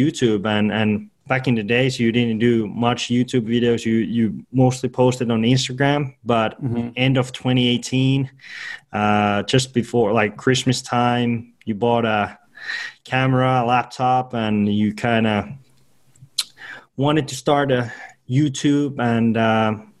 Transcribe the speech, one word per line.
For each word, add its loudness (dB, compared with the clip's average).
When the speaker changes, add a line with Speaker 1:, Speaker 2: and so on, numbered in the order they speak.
Speaker 1:
YouTube. 0
And, 2
and -2
back -2
in 2
the -2
days, 0
you 2
didn't 0
do 2
much -2
YouTube 0
videos. 0
You, 2
you -2
mostly 2
posted 0
on 0
Instagram, 0
but -2
Speaker 2:
Mm-hmm. -4
Speaker 1:
end 2
of -2
twenty 0
eighteen, 0
uh, 2
just 0
before, 0
like, 0
Christmas 0
time, -2
you -4
bought 0
a -2
camera, 2
a -2
laptop, 0
and 0
you 0
kinda 0
wanted 2
to -12
start 0
a 0
YouTube 0
and, 2
uh, 2